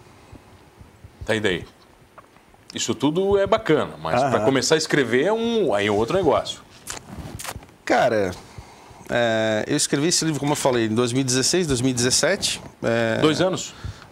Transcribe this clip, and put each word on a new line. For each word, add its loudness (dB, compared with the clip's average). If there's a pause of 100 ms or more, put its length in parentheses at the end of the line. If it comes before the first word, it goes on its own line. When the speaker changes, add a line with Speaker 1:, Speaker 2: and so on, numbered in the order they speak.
(1200)
Speaker 1:
Tá, 0
e 0
daí? 0 (1120)
Isso -2
tudo 0
é 2
bacana, 2 (100)
mas 0
pra 2
Speaker 2:
Aham. -2
Speaker 1:
começar 2
a 4
escrever 2
é 2
um, 0
aí 2
é 2
outro 2
negócio. 0 (1200)
Speaker 2:
Cara, 2 (800)
é, 0
eu 0
escrevi 0
esse 0
livro, -2
como 0
eu -2
falei, 2
em 0
dois 2
mil 0
e 0
dezesseis, 0
dois 0
mil 2
e 0
dezessete. 0 (220)
É, 0
Speaker 1:
Dois 2
anos? -2 (380)